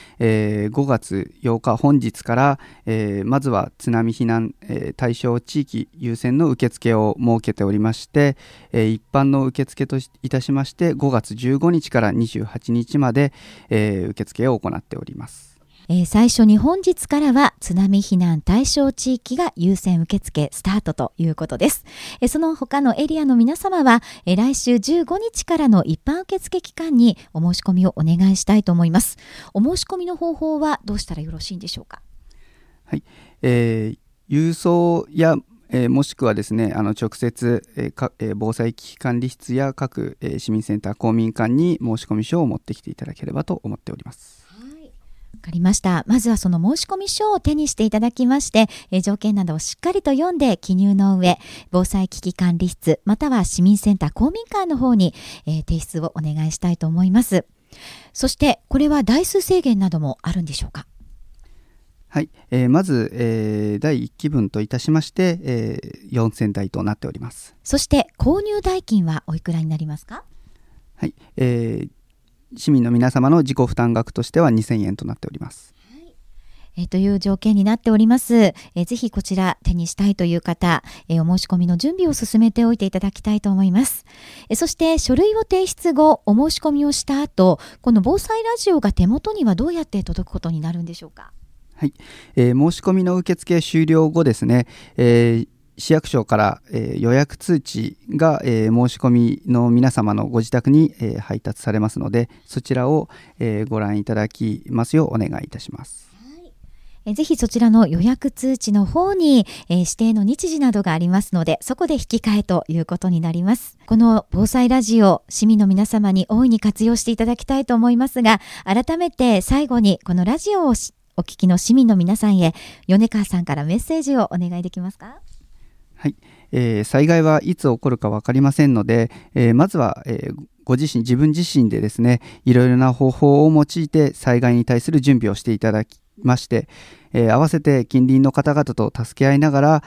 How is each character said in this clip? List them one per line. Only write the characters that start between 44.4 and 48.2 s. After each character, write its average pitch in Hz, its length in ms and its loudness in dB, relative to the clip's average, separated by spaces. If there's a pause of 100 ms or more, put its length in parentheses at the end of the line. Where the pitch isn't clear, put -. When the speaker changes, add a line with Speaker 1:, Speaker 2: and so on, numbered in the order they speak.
Speaker 2:
は 208 140 -20 (180)
い。 311 40 -20 (500)
わ 220 80 -20
か - 80 -16
り - 100 -4
ま 185 140 2
し - 60 -4
た。 180 280 -2
ま 240 100 4
ず 233 120 -2
は 220 60 2
そ 190 120 -2
の 175 100 0
申 220 220 0
し - 60 -8
込 392 100 -6
み 392 120 -8
書 427 220 -2
を 403 100 0
手 294 140 0
に 302 140 -2
し - 60 -6
て 220 100 -2
い 214 60 0
た 214 100 -2
だ 240 100 0
き 254 160 -2